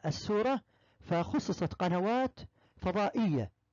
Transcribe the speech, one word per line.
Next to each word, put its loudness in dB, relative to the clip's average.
السورة، 0
فخصصت -2
قنوات 0
فضائية 0